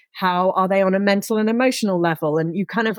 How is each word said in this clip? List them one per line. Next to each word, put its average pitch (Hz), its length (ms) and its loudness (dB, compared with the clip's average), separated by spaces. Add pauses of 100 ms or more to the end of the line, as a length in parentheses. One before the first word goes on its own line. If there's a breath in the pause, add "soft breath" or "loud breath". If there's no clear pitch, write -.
(120)
How 185 380 0
are 185 180 0
they 196 140 2
on 190 120 2
a 196 60 0
mental 202 380 0
and 214 100 0
emotional 226 520 0
level? 160 360 0
And 160 180 -2
you 190 120 -2
kind 220 220 -2
of, 208 100 -4